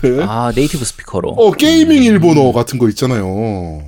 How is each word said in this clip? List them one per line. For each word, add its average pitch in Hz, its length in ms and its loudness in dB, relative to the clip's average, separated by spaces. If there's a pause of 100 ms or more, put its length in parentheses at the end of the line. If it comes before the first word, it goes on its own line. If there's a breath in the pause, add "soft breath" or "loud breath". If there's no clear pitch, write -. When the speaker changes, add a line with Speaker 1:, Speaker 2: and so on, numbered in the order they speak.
Speaker 1:
네. 131 220 0
Speaker 2:
아, 120 320 -4
네이티브 139 280 -2
스피커로. - 460 -8
Speaker 1:
어, 220 220 2
게이밍 311 480 2
Speaker 2:
음. 254 40 4
Speaker 1:
일본어 165 500 4
같은 120 260 -2
거 117 100 2
있잖아요. 98 1000 -6